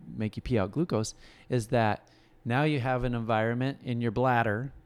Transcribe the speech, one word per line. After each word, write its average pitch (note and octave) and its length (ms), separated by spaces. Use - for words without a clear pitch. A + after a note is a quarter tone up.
make G#2+ 200
you G#2+ 60
pee B2 180
out G2 100
glucose A#2+ 440
is A#2+ 200
that A2+ 380
now B2 180
you D3+ 160
have B2+ 240
an B2 140
environment A#2 680
in A#2+ 180
your A#2 120
bladder, A#2+ 600